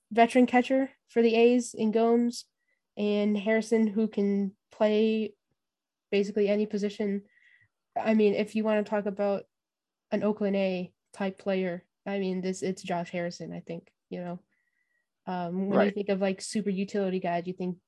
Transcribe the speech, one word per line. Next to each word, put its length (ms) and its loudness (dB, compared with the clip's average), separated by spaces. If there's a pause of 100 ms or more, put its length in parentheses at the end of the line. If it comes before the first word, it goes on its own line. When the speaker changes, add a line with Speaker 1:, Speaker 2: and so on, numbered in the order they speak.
(120)
Speaker 1:
veteran 340 6
catcher 440 2 (180)
for 140 2
the 120 4
A's 400 4
in 160 -2
Gomes 540 2 (520)
and 400 0
Harrison, 500 2
who 220 0
can 440 0 (180)
play 640 2 (800)
basically 360 2
any 180 2
position. 560 -4 (760)
I 180 0
mean, 200 6
if 200 -2
you 80 0
wanna 220 2
talk 220 -2
about 380 -2 (680)
an 100 0
Oakland 340 0
A 360 -2 (220)
type 240 -6
player, 460 -4 (220)
I 120 -4
mean, 240 -2
this, 200 -6
it's 200 -6
Josh 280 -4
Harrison, 420 -8
I 80 -12
think, 300 -14 (200)
you 100 -10
know. 200 -10 (840)
Um, 420 -4
when 20 -2
you 60 2
Speaker 2:
Right. 180 2
Speaker 1:
think 140 -4
of, 120 0
like, 200 -2
super 300 -4
utility 500 -4
guys, 260 -4
you 80 -6
think 340 -6